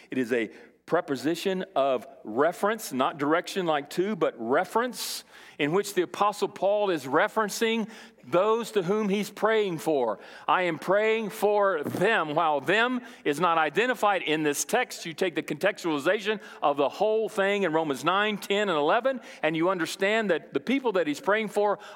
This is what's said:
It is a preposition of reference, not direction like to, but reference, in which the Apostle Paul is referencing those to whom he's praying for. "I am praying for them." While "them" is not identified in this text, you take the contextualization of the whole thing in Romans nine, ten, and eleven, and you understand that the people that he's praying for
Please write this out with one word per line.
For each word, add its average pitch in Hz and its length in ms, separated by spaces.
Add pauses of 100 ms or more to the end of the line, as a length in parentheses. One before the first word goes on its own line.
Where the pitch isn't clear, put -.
(120)
It 131 60
is 123 160
a 113 160 (380)
preposition 170 760 (120)
of 135 300 (200)
reference, 175 680
not 135 260
direction 170 480
like 143 260
to, 196 240
but 156 220
reference, 185 880 (340)
in 151 140
which 202 220
the 180 80
Apostle 202 480
Paul 202 400
is 151 160
referencing 214 840 (400)
those 214 440
to 208 100
whom 208 260
he's 196 220
praying 208 480
for. 127 420 (280)
"I 180 160
am 165 160
praying 214 500
for 196 540
them." 165 500
While 156 260
"them" 226 420 (220)
is 147 160
not 165 200
identified 196 640
in 156 180
this 147 240
text, - 400
you 165 80
take 175 220
the 156 80
contextualization 185 1000 (200)
of 151 140
the 139 140
whole 214 400
thing 196 340
in 165 80
Romans 151 320
nine, 202 340
ten, 202 300
and 165 100
eleven, 220 440 (220)
and 160 120
you 165 140
understand 190 600
that - 220
the 143 60
people 254 340
that 175 120
he's 147 160
praying 208 280
for 208 280 (180)